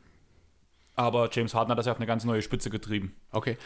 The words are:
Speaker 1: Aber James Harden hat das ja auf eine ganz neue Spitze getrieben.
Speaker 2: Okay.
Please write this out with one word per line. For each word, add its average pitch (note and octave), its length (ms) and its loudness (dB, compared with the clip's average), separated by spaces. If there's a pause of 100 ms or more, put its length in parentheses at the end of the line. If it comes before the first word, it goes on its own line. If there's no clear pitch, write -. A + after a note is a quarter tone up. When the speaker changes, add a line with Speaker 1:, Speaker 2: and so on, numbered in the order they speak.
(960)
Speaker 1:
Aber A#2+ 340 4
James A#2 240 0
Harden A2+ 180 2
hat A#2 60 2
das A#2 100 0
ja B2 40 4
auf A2+ 60 -2
eine A2+ 80 -4
ganz A2+ 180 0
neue A2+ 180 2
Spitze - 280 -4
getrieben. G#2 460 -4 (160)
Speaker 2:
Okay. A2+ 340 -2